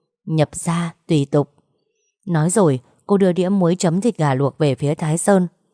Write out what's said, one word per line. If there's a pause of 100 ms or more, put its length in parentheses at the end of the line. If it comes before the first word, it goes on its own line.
(260)
"Nhập
gia (140)
tùy
tục." (800)
Nói
rồi, (260)
cô
đưa
đĩa
muối
chấm
thịt
gà
luộc
về
phía
Thái
Sơn. (260)